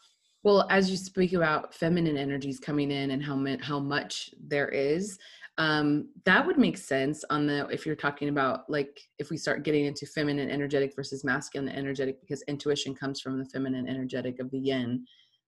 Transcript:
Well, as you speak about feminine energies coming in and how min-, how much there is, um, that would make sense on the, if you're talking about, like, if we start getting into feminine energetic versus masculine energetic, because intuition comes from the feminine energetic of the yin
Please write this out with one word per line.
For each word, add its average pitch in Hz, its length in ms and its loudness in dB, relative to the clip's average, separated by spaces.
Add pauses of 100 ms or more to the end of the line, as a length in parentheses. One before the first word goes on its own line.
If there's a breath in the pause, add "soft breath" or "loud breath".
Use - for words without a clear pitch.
(420 soft breath)
Well, 202 260 6
as 190 220 4
you 190 80 -2
speak 185 340 0
about 160 420 0
feminine 165 440 2
energies 139 420 -4
coming 147 300 0
in 139 220 -2
and 143 120 -2
how 147 100 -4
min-, 135 260 -2
how 143 180 -4
much 143 500 -4 (180)
there 143 220 0
is, 156 500 0 (380 loud breath)
um, 151 540 2 (160)
that 214 200 6
would 359 120 4
make 190 180 6
sense 139 540 -2
on 147 160 2
the, 143 220 0
if - 180 -6
you're 151 80 -2
talking 147 340 -2
about, 135 400 0
like, 143 320 -2 (180)
if 147 120 -8
we 165 80 -4
start - 260 -2
getting 151 220 4
into 139 180 -6
feminine 143 460 -2
energetic 139 440 0
versus 135 300 -8
masculine 139 460 -2
energetic, 135 500 -4
because 139 220 -8
intuition 143 520 -2
comes 135 280 -6
from 131 160 -6
the 131 80 -6
feminine 131 420 -4
energetic 127 500 -4
of 127 120 -8
the 135 80 -4
yin 127 480 -2 (420 loud breath)